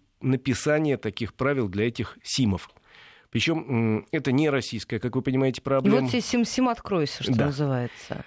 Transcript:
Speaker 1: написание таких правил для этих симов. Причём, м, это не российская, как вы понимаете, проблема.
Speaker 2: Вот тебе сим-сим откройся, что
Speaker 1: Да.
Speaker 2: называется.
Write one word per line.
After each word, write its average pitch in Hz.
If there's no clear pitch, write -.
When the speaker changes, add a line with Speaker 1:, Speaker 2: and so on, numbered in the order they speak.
Speaker 1:
написание 135
таких 104
правил 131
для 98
этих 117
симов. 104
Причём, 160
м, 104
это 139
не 151
российская, 123
как 120
вы 131
понимаете, 131
проблема. 135
Speaker 2:
Вот 131
тебе 240
сим-сим 247
откройся, 175
что 131
Speaker 1:
Да. 113
Speaker 2:
называется. 135